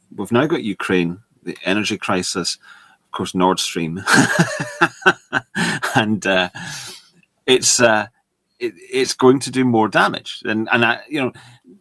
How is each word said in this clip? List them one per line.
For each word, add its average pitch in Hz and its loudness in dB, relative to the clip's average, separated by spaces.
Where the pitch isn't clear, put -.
we've 101 -8
now 117 4
got 147 -2
Ukraine, 92 -2
the 87 -12
energy 101 -2
crisis, 90 -4
of - -20
course, - -6
Nord 92 2
Stream, 85 -6
<laughs> - 0
and, 107 0
uh, 92 2
it's, 127 2
uh, 110 4
it, 113 -6
it's 127 0
going 131 6
to 127 -8
do 131 0
more 110 4
damage. - -2
And, 110 -2
and 117 4
I, 117 0
you 147 -6
know, 123 -4